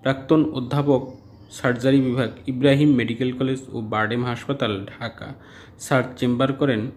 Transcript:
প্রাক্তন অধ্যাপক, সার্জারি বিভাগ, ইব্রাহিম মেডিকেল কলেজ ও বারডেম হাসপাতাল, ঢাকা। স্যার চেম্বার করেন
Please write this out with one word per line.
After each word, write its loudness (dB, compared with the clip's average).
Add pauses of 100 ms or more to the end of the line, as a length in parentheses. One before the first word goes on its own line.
প্রাক্তন 2 (180)
অধ্যাপক, 0 (500)
সার্জারি 2
বিভাগ, 0 (160)
ইব্রাহিম 4
মেডিকেল 0
কলেজ -2 (120)
ও -8 (160)
বারডেম 0
হাসপাতাল, -4 (200)
ঢাকা। -12 (500)
স্যার 2 (120)
চেম্বার 0 (100)
করেন 2 (160)